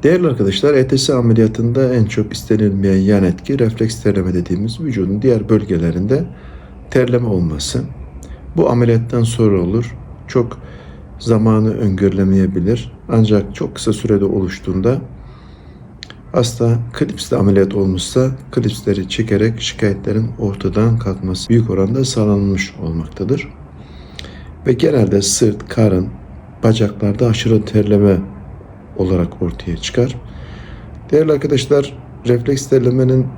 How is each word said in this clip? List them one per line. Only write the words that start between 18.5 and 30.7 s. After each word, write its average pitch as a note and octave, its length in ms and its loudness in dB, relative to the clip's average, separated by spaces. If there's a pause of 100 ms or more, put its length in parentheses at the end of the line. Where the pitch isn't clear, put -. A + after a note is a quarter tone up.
klipsleri G#2 580 -2
çekerek A2 520 0
şikayetlerin G#2+ 680 -2 (120)
ortadan G#2+ 600 0
kalkması F#2 500 -4
büyük A#2 200 4
oranda G#2 360 0
sağlanmış G2+ 680 0 (100)
olmaktadır. E2 680 -4 (1120)
Ve C3 60 4
genelde G#2+ 480 4
sırt, - 480 0
karın, G2+ 380 2 (560)
bacaklarda G#2+ 640 2
aşırı A2 380 2
terleme G2+ 520 4 (800)
olarak F2+ 440 0
ortaya E2+ 360 -4
çıkar. B2+ 380 -2 (960)